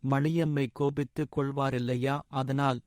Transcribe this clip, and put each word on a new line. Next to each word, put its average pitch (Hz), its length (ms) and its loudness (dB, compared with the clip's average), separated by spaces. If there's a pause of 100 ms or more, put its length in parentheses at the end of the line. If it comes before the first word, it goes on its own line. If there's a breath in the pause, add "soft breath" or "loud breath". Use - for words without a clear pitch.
(100)
மணியம்மை 147 600 2
கோபித்துக் 143 680 -2
கொள்வாரில்லையா? 135 800 0 (100)
அதனால் 135 580 0